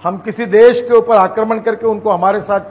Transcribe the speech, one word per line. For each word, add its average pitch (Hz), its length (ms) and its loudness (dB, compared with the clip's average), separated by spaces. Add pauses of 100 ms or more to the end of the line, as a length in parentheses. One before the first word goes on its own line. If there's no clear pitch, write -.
हम 196 160 -6
किसी 220 280 -8
देश 233 340 4
के 240 140 0
ऊपर 226 220 2
आक्रमण 220 420 0
करके 220 280 -4
उनको 214 240 -2
हमारे 196 300 0
साथ 202 200 -4 (100)